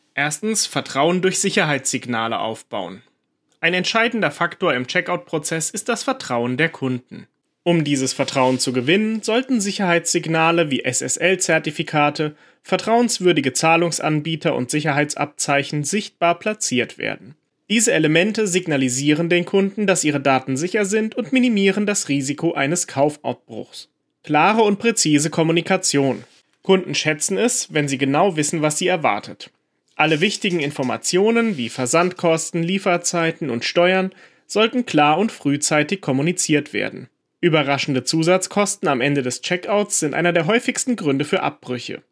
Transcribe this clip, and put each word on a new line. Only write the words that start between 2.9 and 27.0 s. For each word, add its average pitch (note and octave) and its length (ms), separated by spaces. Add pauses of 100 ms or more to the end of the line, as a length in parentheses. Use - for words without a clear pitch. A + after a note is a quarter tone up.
Ein E3 140
entscheidender G#3+ 560
Faktor E3+ 440
im B2+ 120
Checkout-Prozess E3+ 840
ist - 180
das A#3 140
Vertrauen B2+ 560
der D#3+ 100
Kunden. B2+ 580 (360)
Um E3+ 220
dieses C3+ 300
Vertrauen C3 440
zu B2+ 140
gewinnen, G3+ 500
sollten B3 380
Sicherheitssignale E3+ 1120
wie C3 120
S-S-L-Zertifikate, D3+ 1500 (280)
vertrauenswürdige F3+ 920
Zahlungsanbieter D#3+ 1040
und B2+ 160
Sicherheitsabzeichen D3 1120
sichtbar E3+ 540
platziert - 580
werden. G#2+ 380 (340)
Diese A3 240
Elemente E3 540
signalisieren D3+ 800
den F3 160
Kunden, G3 420
dass F#3 180
ihre D3 160
Daten C3+ 360
sicher F3+ 300
sind A3 300
und B3 160
minimieren G#3 520
das G3+ 240
Risiko C#3+ 460
eines D3+ 320
Kaufabbruchs. - 1040 (320)
Klare F3+ 400
und G#3 160
präzise D#3+ 500
Kommunikation. D#3+ 960 (380)
Kunden F#3+ 320
schätzen D#3 420